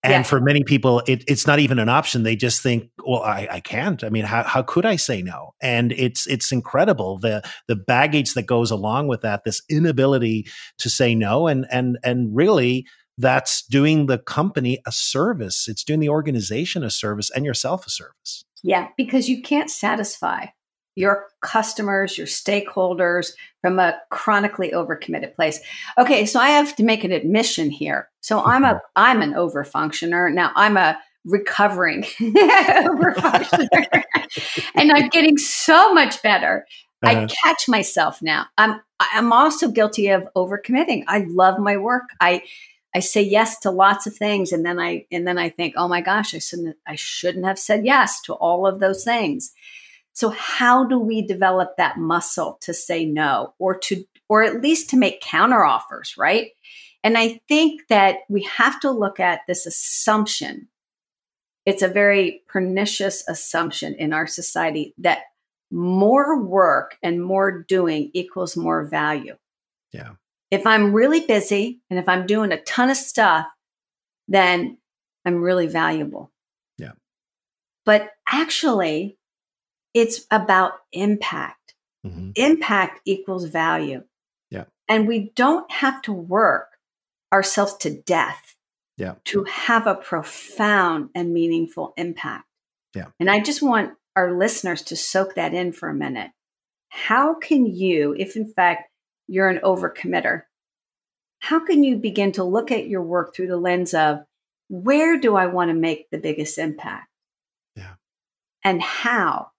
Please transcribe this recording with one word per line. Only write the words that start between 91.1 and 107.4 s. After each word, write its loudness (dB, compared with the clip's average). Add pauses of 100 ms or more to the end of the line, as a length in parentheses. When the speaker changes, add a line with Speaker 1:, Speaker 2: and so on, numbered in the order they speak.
Speaker 2:
and -4
meaningful -2
impact. -10 (500)
Speaker 1:
Yeah. -10 (120)
Speaker 2:
And 2
I 4
just -2
want 0 (220)
our 0
listeners -2
to -10
soak -2
that -4
in -4
for -10
a -6
minute. -8 (600)
How -4
can 0
you, -2
if -8
in -8
fact -2 (380)
you're 0
an -2
overcommitter, -2 (960)
how -2
can 4
you 2
begin -2
to -4
look -2
at -2
your -4
work -4
through -6
the -4
lens -2
of, 2 (500)
"Where 2
do 2
I 2
want 0
to 0
make -2
the -8
biggest -6
impact?" -10 (680)